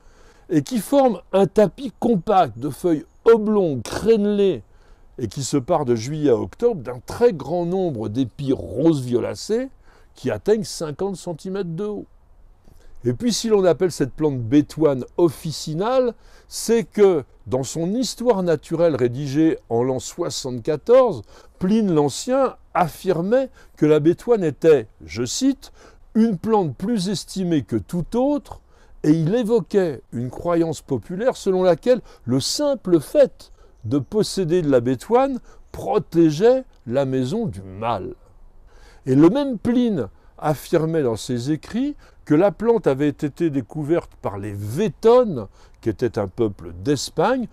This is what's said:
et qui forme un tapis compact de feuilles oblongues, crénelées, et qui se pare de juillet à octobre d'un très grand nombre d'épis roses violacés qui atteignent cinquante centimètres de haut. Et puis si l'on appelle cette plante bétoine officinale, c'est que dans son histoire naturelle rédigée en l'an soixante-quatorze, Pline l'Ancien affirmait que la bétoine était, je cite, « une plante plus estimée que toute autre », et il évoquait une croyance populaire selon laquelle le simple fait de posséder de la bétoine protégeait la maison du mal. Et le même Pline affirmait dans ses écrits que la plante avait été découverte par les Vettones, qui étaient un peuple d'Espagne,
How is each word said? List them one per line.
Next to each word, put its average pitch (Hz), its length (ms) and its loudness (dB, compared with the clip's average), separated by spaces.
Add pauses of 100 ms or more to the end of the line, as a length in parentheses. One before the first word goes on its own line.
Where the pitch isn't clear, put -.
(480)
et 165 140 2
qui 247 160 -4
forme 262 420 2 (120)
un 190 140 4
tapis 220 540 0
compact 185 580 2
de 139 120 -6
feuilles 156 340 -2 (220)
oblongues, 202 560 4
crénelées, 202 800 2 (560)
et 120 100 -4
qui 139 140 -8
se 147 160 0
pare 147 260 0
de 120 100 2
juillet 143 360 -2
à 113 60 4
octobre 147 460 -2
d'un 123 220 -12
très 240 300 2
grand 165 320 -4
nombre 170 420 -4
d'épis 131 460 -2
roses 131 480 0
violacés 123 680 -4 (460)
qui 127 160 -6
atteignent 196 340 -2
cinquante 175 520 -8
centimètres 180 600 -8
de 202 80 -6
haut. 208 220 -10 (1000)
Et 120 80 0
puis 226 200 -2
si 226 160 -4
l'on 202 160 4
appelle 170 280 2
cette 131 200 -4
plante 143 280 -2
bétoine 139 640 2 (140)
officinale, 190 960 -2 (340)
c'est 226 340 0
que 185 400 2 (240)
dans 127 160 -2
son 165 320 -6
histoire 233 480 -2
naturelle 165 540 0
rédigée 135 640 0 (100)
en 117 160 0
l'an 131 160 -2
soixante-quatorze, 151 1200 0 (380)
Pline 196 340 2
l'Ancien 214 600 0 (180)
affirmait 185 760 0 (260)
que 160 100 2
la 151 140 6
bétoine 185 420 2
était, 147 460 4 (160)
je 90 200 -6
cite, « - 480 -2 (420)
une 220 220 2
plante 196 400 0
plus 196 320 -4
estimée 175 540 -2
que 117 140 -4
toute 170 400 -6
autre », 277 440 -2 (440)
et 151 60 4
il 165 240 2
évoquait 196 680 0 (100)
une 120 180 -6
croyance 165 520 -2
populaire 170 540 -4
selon 185 260 0
laquelle 185 380 2 (240)
le 127 160 0
simple 254 580 0
fait - 540 0 (320)
de 117 140 0
posséder 180 640 0
de 147 80 0
la 127 100 6
bétoine 233 580 0 (320)
protégeait 202 920 2 (220)
la 131 180 0
maison 131 420 -2
du 98 160 -10
mal. 95 520 -6 (920)
Et 131 80 2
le 156 160 8
même 269 280 -2
Pline 226 500 0 (280)
affirmait 160 680 -2
dans 113 140 0
ses 123 340 -6
écrits 247 460 -6 (320)
que 147 60 4
la 185 180 4
plante 226 340 0
avait 143 220 0
été 151 400 -4
découverte 147 640 -4 (100)
par 101 160 -8
les 101 160 -8
Vettones, 160 920 0 (340)
qui - 80 -6
étaient 113 300 -2
un 101 100 -2
peuple 95 460 -4 (100)
d'Espagne, 185 680 -2